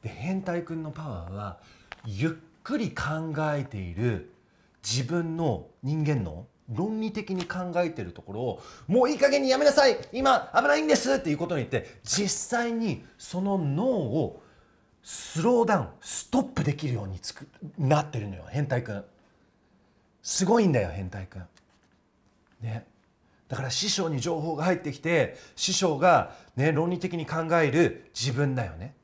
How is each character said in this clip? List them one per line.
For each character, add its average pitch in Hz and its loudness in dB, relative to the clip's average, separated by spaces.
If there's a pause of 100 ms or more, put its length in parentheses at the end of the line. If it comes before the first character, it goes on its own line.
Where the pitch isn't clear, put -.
で、 113 -6
変 185 -4
態 175 -4
く 165 -10
ん 160 -6
の 156 -10
パ 156 -10
ワ 87 -10
ー 92 -10
は、 98 -10 (460)
ゆ 104 -2
っ 165 0 (320)
く 294 -4
り 220 -2
考 156 -4 (220)
え 143 -2
て - -8
い 90 -6
る 107 -2 (520)
自 123 -2
分 165 -2
の 135 0 (160)
人 151 -2
間 143 2
の 82 -8 (240)
論 190 -2
理 220 -4
的 208 -6
に 180 -4
考 180 -6
え 175 2
て 135 -8
る 87 -10
と - -16
こ 98 -14
ろ 107 -4
を、 123 -4 (260)
「も 240 6
う 254 4
い 302 0
い - -10
加 277 6
減 277 4
に 262 2
や 262 6
め 294 4
な 285 8
さ 277 8
い、 233 4 (140)
今 262 2
危 240 6
な 285 4
い 311 0
ん 311 0
で 294 6
す」 262 2
っ 262 2
て 170 -2
い - 4
う 147 0
こ 165 -2
と 165 -2
に 120 -2
言 117 0
っ - -12
て、 - -20
実 202 0 (300)
際 233 0
に 226 -2 (140)
そ - -6
の 196 2
脳 160 0
を 151 0 (580)
ス - -6
ロ 233 4
ー 233 4
ダ 208 4
ウ 135 0
ン、 80 -8 (120)
ス - -6
ト 254 2
ッ - 0
プ - -2
で 143 2
き 147 -4
る 123 -2
よ 101 -4
う - -8
に 92 -8
つ - -10
く-、 - -18 (300)
な 147 4
っ 147 -6
て 120 -6
る 104 -6
の 95 -8
よ、 82 -14
変 143 -2
態 123 0
く - -8
ん。 101 -6 (1160)
す - -2
ご 220 6
い 208 6
ん 160 4
だ 117 4
よ、 87 -2
変 92 -8
態 92 -10
く - -16
ん。 90 -14 (1120)
ね。 113 -8 (640)
だ 127 -6
か 131 -4
ら 127 -4
師 202 -2
匠 180 0
に 143 -2
情 160 -2
報 160 -2
が 151 0
入 180 4
っ 175 -6
て 147 -6
き - -10
て、 160 2 (180)
師 - -2
匠 165 2
が 147 6 (220)
ね、 151 4
論 160 2
理 180 -2
的 180 -4
に 165 -6
考 165 -4 (140)
え 151 4
る 156 2
自 123 -2
分 135 0
だ 123 -2
よ 85 -8
ね。 95 -12